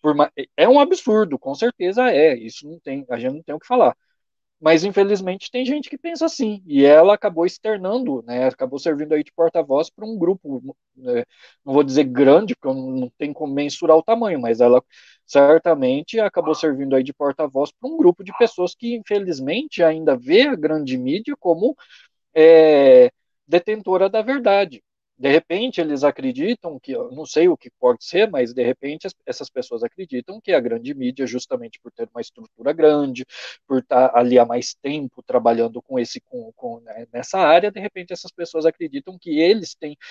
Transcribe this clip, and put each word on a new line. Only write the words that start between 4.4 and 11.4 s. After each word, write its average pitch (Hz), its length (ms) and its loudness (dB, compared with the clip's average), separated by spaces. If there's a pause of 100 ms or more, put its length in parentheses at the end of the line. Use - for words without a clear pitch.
Mas, 160 240 2
infelizmente, 196 640 -2
tem 254 160 -6
gente 277 240 -6
que 277 80 -14
pensa 339 280 -8
assim, 214 380 -6
e 143 200 2
ela 160 300 8
acabou 175 300 -4
externando, 220 800 -6
né, 127 220 -4
acabou 135 320 -6
servindo 151 340 -4
aí 151 120 0
de - 80 -20
porta-voz 156 580 0
pra 214 160 -16
um 220 100 -10
grupo, 170 600 -6 (200)
né, 123 280 -4 (400)